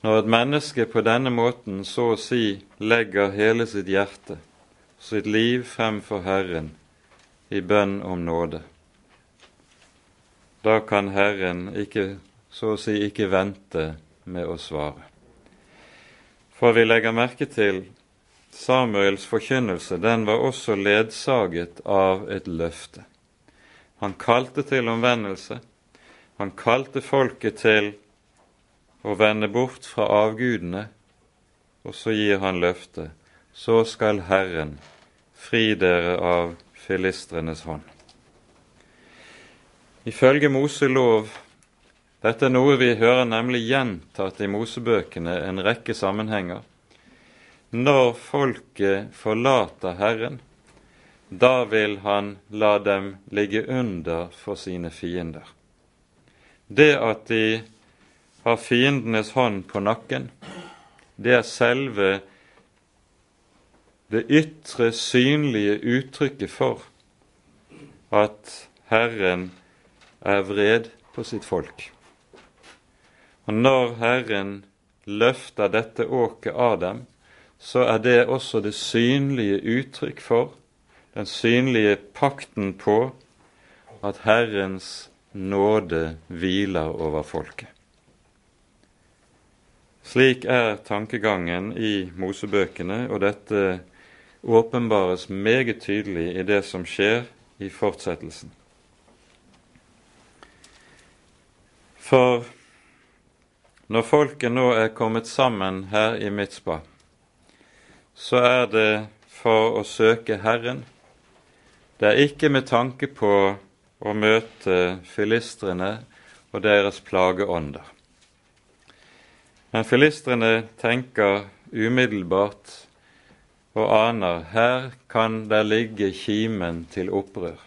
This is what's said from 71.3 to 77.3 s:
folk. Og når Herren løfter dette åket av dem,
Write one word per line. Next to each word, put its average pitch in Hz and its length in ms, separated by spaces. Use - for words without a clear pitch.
folk. - 400
Og 107 80
når 123 480
Herren 110 480
løfter 107 640
dette 113 320
åket 117 480
av 120 320
dem, 110 220